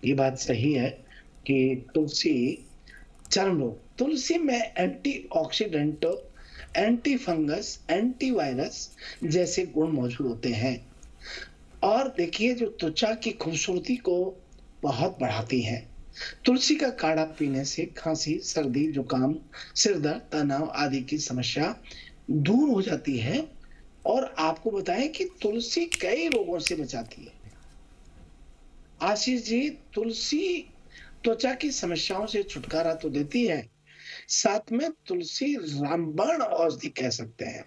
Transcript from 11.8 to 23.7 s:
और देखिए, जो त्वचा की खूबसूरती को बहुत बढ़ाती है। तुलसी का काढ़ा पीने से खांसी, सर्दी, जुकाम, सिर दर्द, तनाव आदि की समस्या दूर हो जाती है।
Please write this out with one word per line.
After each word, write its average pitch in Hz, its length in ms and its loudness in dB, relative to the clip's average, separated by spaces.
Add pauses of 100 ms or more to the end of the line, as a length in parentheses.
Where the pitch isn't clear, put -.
और 247 340 4
देखिए, 208 380 2
जो 240 140 0
त्वचा 190 460 0
की 220 180 -4
खूबसूरती 170 640 -2
को 185 400 0 (460)
बहुत 143 380 0
बढ़ाती 113 420 0
है। 113 260 -4 (560)
तुलसी 254 320 4
का 285 140 2
काढ़ा 160 340 2
पीने 139 400 -2
से 165 220 -2
खांसी, 160 520 -2
सर्दी, 147 540 0
जुकाम, 135 440 2 (380)
सिर 202 240 4
दर्द, 147 240 0 (100)
तनाव 147 420 2
आदि 135 260 0
की 147 180 -4
समस्या 143 600 -2 (500)
दूर 208 400 4
हो 196 120 4
जाती 147 360 0
है। 196 300 0 (580)